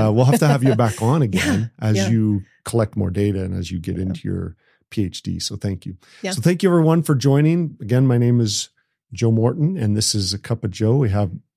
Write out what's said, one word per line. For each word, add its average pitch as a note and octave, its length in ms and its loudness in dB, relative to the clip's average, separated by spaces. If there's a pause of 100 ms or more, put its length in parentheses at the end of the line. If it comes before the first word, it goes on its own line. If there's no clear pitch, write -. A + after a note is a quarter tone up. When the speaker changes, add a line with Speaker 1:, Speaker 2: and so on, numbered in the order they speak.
Speaker 1:
uh, G#2+ 60 2
we'll A#2+ 140 4
have C3 120 4
to D#3 80 2
have C#3+ 160 2
you C3 140 4
back A2+ 260 0
on C#3 180 2
Speaker 2:
<laughs> - 20 2
Yeah. - 40 2
Speaker 1:
again A#2 440 -2 (100)
as A2 160 0
Speaker 2:
Yeah. G2 140 0
Speaker 1:
you G#2+ 320 0 (220)
collect A2 320 -2
more F#2+ 140 -2
data G2 320 -2
and F#2 120 -6
as F2+ 180 -6
you F2 80 -4
get F2+ 160 -8
Speaker 2:
Yeah. F#2 60 -4
Speaker 1:
into F#2+ 260 -6
your F2+ 280 -6 (340)
P G#2 140 -4
H E2 180 -10
D. F2 180 -6
So - 160 -8
thank G2 280 -8
you. F#2 120 -14 (260)
Speaker 2:
Yeah. F#3+ 80 -6
Speaker 1:
So D#3+ 100 -6
thank E3+ 220 2
you F#3+ 80 4
everyone E3 320 4
for D3+ 120 2
joining. D3+ 680 2
Again, B2 260 2
my B2 120 2
name A#2+ 220 4
is G#2 300 -2 (420)
Joe A#2 180 0
Morton, C3 460 0
and G#2+ 200 -2
this - 180 -2
is F#2+ 180 -4
A G2+ 60 -6
Cup - 260 -8
of G#2 60 -4
Joe. A2 260 0
We B2+ 140 0
have G2+ 200 0 (260)